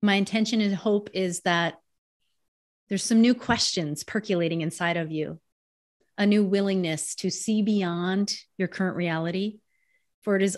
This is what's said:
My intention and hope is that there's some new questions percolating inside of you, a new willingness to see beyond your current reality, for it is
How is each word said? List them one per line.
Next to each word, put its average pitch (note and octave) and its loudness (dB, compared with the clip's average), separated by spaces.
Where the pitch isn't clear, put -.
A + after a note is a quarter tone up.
My G3+ 4
intention A3 0
and G3+ 2
hope G#3 0
is F#3 -4
that E3+ 0
there's G3 -2
some A3+ 4
new A#3+ 6
questions F#3 -2
percolating E3+ -2
inside E3+ -2
of E3 -4
you, D#3 -6
a G3+ 0
new G#3 4
willingness F#3+ 0
to F#3 -2
see G#3+ -2
beyond F#3+ 0
your F#3 -2
current F#3 -2
reality, F3 -2
for G3+ 2
it F#3+ 4
is G3 0